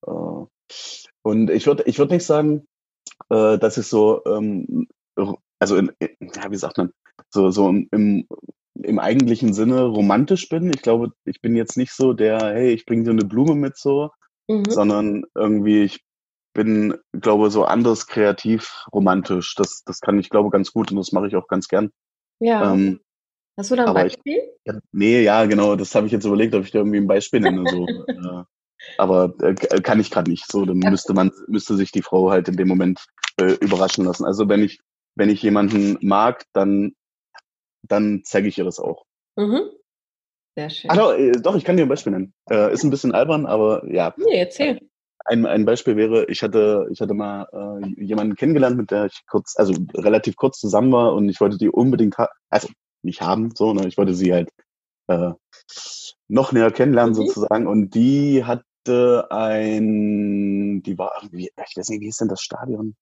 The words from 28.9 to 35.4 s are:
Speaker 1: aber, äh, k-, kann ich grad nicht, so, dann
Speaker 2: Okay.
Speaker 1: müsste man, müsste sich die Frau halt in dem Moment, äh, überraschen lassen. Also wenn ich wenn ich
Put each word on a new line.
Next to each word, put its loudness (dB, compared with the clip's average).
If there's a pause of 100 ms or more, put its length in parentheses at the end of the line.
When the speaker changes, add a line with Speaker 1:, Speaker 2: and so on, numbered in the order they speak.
Speaker 1:
aber, 2
äh, 2
k-, -2
kann 0
ich -2
grad -2
nicht, -6
so, -2
dann -2
Speaker 2:
Okay. 2
Speaker 1:
müsste 0
man, 2 (180)
müsste -2
sich -2
die -4
Frau 2
halt 2
in -4
dem 0
Moment, 0 (340)
äh, 4
überraschen 0
lassen. -2
Also 0
wenn 4
ich -4 (360)
wenn 2
ich 0